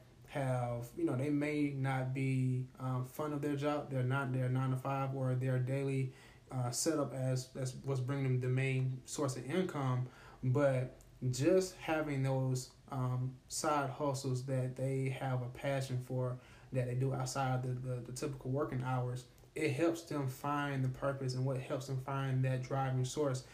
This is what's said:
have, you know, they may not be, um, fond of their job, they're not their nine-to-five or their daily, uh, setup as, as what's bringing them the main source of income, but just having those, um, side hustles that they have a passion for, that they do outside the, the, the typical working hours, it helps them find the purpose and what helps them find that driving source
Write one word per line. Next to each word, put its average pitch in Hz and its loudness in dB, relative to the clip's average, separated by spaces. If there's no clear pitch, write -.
have, 123 -2
you 170 0
know, 143 2
they 139 0
may 147 2
not 131 0
be, 131 2
um, 131 0
fond 151 -4
of 143 -2
their 147 0
job, 147 0
they're 131 2
not 131 2
their 127 2
nine-to-five 131 0
or 131 2
their 127 2
daily, 135 0
uh, 127 0
setup 143 0
as, 131 0
as 131 -4
what's 135 0
bringing 135 0
them 127 4
the 127 0
main 131 2
source 131 -2
of 127 -8
income, 139 2
but 131 4
just 175 4
having 147 0
those, 131 0
um, 127 -2
side 147 2
hustles 131 0
that 127 0
they 135 0
have 131 0
a 120 -4
passion 131 -2
for, 127 -2
that 127 0
they 123 -4
do 131 2
outside 131 0
the, 127 -2
the, 127 -4
the 120 -10
typical 131 -4
working 139 0
hours, 127 -2
it 147 0
helps 165 2
them 147 -2
find 143 -2
the 131 2
purpose 135 -2
and 131 0
what 135 0
helps 131 -4
them 135 -4
find 135 0
that 131 2
driving 131 0
source 131 0